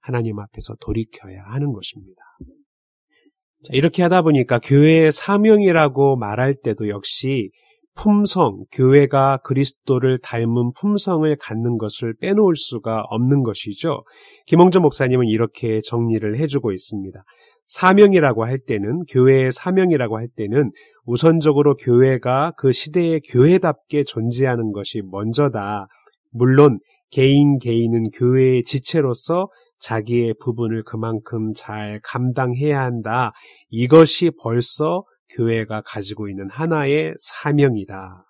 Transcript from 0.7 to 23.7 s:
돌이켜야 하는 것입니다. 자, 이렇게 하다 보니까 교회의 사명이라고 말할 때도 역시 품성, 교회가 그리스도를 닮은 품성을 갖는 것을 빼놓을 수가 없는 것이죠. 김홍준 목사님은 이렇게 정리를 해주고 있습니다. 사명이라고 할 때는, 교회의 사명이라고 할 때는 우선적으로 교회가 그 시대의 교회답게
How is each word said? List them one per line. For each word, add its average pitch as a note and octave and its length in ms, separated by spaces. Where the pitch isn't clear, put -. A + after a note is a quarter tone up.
돌이켜야 G2 640
하는 C#3 240
것입니다. F#2+ 500
자, - 100
이렇게 D#3+ 300
하다 F3 200
보니까 C3+ 360
교회의 D#3 520
사명이라고 E3 1040
말할 A#2 380
때도 A2 340
역시 G#2 600
품성, F#3+ 760
교회가 C3+ 720
그리스도를 C3 760
닮은 A#2+ 560
품성을 F3+ 680
갖는 A#2 380
것을 A2+ 420
빼놓을 F#3+ 360
수가 A2+ 540
없는 B2+ 340
것이죠. A2 600
김홍준 F3+ 340
목사님은 B2+ 460
이렇게 A2 540
정리를 A2+ 560
해주고 C3+ 340
있습니다. F#2+ 520
사명이라고 F#3 800
할 C3 140
때는, G#2+ 460
교회의 C3 460
사명이라고 D#3+ 680
할 A2+ 180
때는 B2+ 360
우선적으로 D3 720
교회가 C3 800
그 C3+ 140
시대의 D#3+ 580
교회답게 D3 760